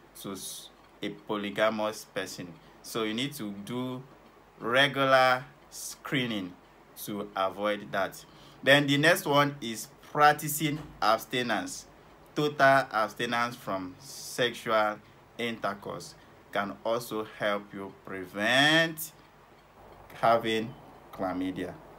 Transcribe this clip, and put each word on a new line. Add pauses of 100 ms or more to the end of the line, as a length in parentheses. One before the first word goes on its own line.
(200)
to
s-, (340)
a
polygamous
person. (300)
So
you
need
to (140)
do (580)
regular (260)
screening (540)
to
avoid
that. (380)
Then
the
next
one
is (240)
practicing (240)
abstinence, (500)
total
abstinence
from
sexual (400)
intercourse (360)
can (100)
also (120)
help (120)
you (140)
prevent (1000)
having (400)
chlamydia. (240)